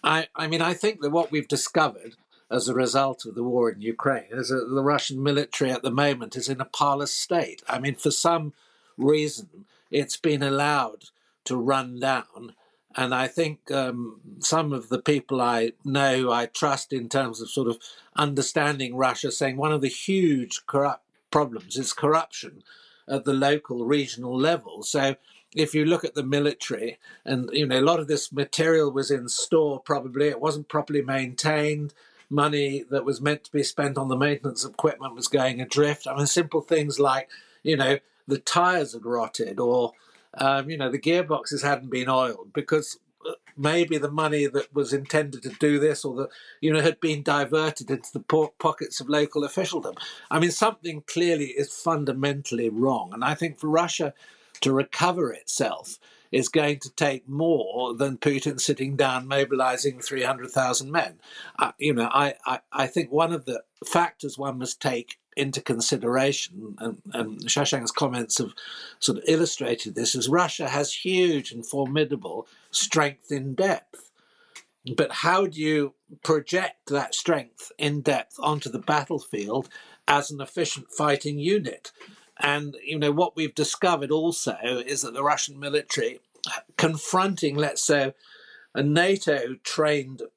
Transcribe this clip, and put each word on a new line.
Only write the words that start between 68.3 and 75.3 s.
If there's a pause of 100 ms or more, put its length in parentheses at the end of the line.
have (460)
sort
of
illustrated
this,
is
Russia
has
huge
and
formidable (260)
strength
in
depth. (840)
But
how